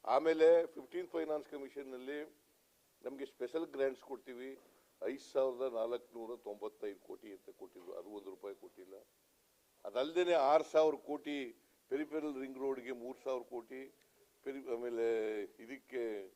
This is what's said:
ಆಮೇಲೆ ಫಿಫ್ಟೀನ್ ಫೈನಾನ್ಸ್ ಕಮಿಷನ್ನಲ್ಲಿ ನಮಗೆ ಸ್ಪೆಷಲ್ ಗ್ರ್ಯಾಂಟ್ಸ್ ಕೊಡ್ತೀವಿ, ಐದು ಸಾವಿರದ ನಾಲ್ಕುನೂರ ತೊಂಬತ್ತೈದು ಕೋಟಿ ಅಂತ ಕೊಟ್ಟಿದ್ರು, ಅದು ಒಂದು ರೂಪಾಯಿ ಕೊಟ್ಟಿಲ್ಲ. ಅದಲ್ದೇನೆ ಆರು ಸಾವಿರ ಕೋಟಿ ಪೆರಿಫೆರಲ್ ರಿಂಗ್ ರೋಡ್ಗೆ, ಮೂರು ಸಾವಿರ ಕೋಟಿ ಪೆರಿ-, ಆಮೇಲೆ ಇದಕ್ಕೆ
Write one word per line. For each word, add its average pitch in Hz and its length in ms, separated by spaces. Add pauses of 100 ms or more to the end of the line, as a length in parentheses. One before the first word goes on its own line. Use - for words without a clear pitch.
ಆಮೇಲೆ 160 600
ಫಿಫ್ಟೀನ್ 170 420
ಫೈನಾನ್ಸ್ 156 400
ಕಮಿಷನ್ನಲ್ಲಿ 135 680 (840)
ನಮಗೆ 135 240
ಸ್ಪೆಷಲ್ 160 400
ಗ್ರ್ಯಾಂಟ್ಸ್ 135 360
ಕೊಡ್ತೀವಿ, 131 580 (440)
ಐದು 131 280
ಸಾವಿರದ 131 420
ನಾಲ್ಕುನೂರ 117 640
ತೊಂಬತ್ತೈದು 104 640
ಕೋಟಿ 104 320
ಅಂತ 95 180
ಕೊಟ್ಟಿದ್ರು, 90 420
ಅದು 87 160
ಒಂದು 101 220
ರೂಪಾಯಿ 98 240
ಕೊಟ್ಟಿಲ್ಲ. 92 400 (920)
ಅದಲ್ದೇನೆ 160 480
ಆರು 151 320
ಸಾವಿರ 156 300
ಕೋಟಿ 147 420 (520)
ಪೆರಿಫೆರಲ್ 147 540
ರಿಂಗ್ 131 160
ರೋಡ್ಗೆ, 131 340
ಮೂರು 123 260
ಸಾವಿರ 131 240
ಕೋಟಿ 127 520 (500)
ಪೆರಿ-, 135 300
ಆಮೇಲೆ 113 680
ಇದಕ್ಕೆ 120 600 (340)